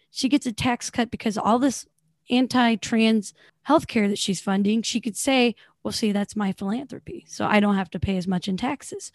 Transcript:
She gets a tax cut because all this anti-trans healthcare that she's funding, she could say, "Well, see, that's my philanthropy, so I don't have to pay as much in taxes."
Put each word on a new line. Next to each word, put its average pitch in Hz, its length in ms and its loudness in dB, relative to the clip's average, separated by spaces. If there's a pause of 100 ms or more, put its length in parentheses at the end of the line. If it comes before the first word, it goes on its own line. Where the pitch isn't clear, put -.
(100)
She - 180 -2
gets 285 180 2
a 240 60 -2
tax - 380 -2
cut 240 220 -2
because 208 260 -4
all 226 220 2
this 269 260 0 (600)
anti-trans 226 840 2 (360)
healthcare 240 400 2
that 202 100 0
she's - 220 -2
funding, 202 420 0
she - 180 -4
could 202 160 -6
say, 247 380 2 (280)
"Well, 214 100 -6
see, 208 200 0
that's 202 240 -4
my 202 160 -2
philanthropy, 208 760 -8
so - 180 -4
I 208 140 4
don't 202 160 4
have 190 140 -2
to 190 100 -8
pay 190 160 -2
as 180 100 -4
much 180 220 -2
in 190 80 -2
taxes." 269 580 -8